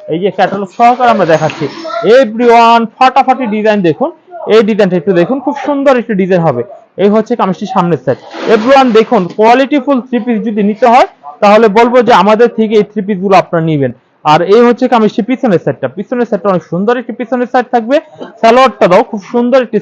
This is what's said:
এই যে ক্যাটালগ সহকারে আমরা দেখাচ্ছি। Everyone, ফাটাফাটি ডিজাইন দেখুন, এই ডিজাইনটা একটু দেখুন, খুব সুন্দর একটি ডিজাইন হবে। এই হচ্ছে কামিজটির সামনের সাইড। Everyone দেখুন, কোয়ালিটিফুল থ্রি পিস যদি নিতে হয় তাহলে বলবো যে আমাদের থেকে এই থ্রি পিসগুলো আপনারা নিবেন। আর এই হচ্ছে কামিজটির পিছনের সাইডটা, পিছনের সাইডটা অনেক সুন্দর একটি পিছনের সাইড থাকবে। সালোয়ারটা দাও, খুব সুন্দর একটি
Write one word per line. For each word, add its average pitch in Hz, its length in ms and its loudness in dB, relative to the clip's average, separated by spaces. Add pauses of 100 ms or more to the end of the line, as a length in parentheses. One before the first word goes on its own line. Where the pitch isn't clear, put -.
এই 156 100 -6
যে 190 120 -2
ক্যাটালগ 196 460 -4
সহকারে 240 340 2
আমরা 202 160 0
দেখাচ্ছি। 156 420 -2 (360)
Everyone, 233 800 2 (120)
ফাটাফাটি 262 480 0
ডিজাইন 208 360 -2
দেখুন, 175 280 -2 (360)
এই 220 160 2
ডিজাইনটা 196 340 0
একটু 185 160 -2
দেখুন, 175 280 -2
খুব 285 140 -6 (120)
সুন্দর 277 300 0
একটি 233 180 -6
ডিজাইন 185 260 0
হবে। 135 220 -2 (340)
এই 190 120 0
হচ্ছে 220 280 0
কামিজটির 190 380 -4
সামনের 175 300 -2
সাইড। 123 140 -2 (360)
Everyone 254 380 2
দেখুন, 208 440 0
কোয়ালিটিফুল 262 640 0
থ্রি 240 180 -4
পিস 233 280 -4
যদি 214 160 -4
নিতে 208 240 0
হয় 254 200 4 (340)
তাহলে 214 280 4
বলবো 240 340 2
যে 226 100 2
আমাদের 214 360 2
থেকে 220 260 -2
এই 208 80 2
থ্রি 208 200 -6
পিসগুলো 185 340 -2
আপনারা 170 280 0
নিবেন। 143 280 -2 (320)
আর 156 180 2
এই 196 180 4
হচ্ছে 240 280 2
কামিজটির 220 360 0
পিছনের 240 400 -2
সাইডটা, 139 240 -6
পিছনের 226 380 -6
সাইডটা 208 220 -4
অনেক 180 140 -2
সুন্দর 208 340 -4
একটি 254 160 -10
পিছনের 247 340 -6
সাইড 247 260 -2
থাকবে। 247 280 0 (400)
সালোয়ারটা 233 460 2
দাও, 185 160 4
খুব 208 200 -8
সুন্দর 240 400 -2
একটি 220 200 -4